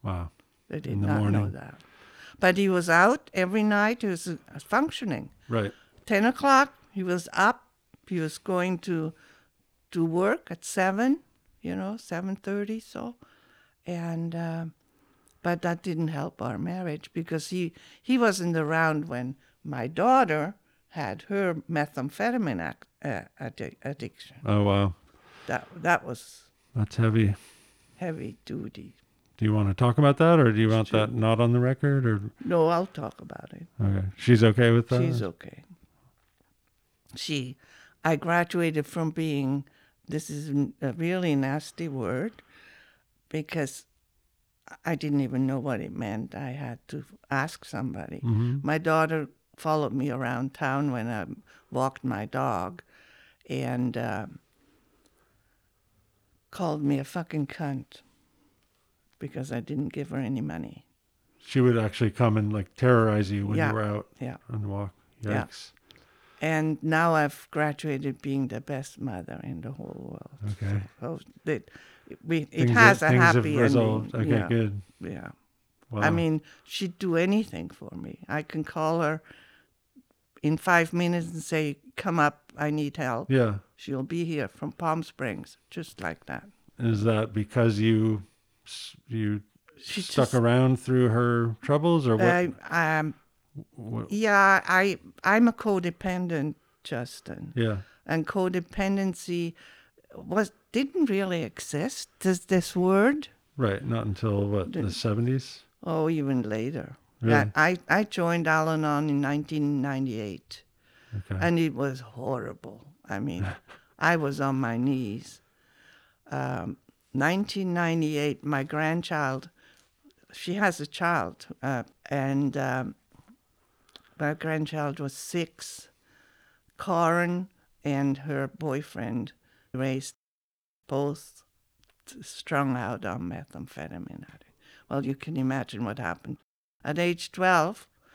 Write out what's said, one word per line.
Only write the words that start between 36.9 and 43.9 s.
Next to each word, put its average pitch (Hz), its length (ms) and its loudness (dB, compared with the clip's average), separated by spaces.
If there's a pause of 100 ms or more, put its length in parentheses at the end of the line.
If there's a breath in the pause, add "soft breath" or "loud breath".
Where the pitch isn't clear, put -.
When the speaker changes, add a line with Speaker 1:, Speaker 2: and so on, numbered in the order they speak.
Speaker 2:
She, 131 400 -6 (480 soft breath)
I 156 140 2
graduated 170 680 0
from 160 260 -2
being, 143 520 0 (440 soft breath)
this 151 220 -6
is 147 200 -10
n-, 139 320 0
a 135 120 -2
really 170 420 0
nasty 143 520 -2
word, 135 540 -4 (880 soft breath)
because 156 560 -6 (1000)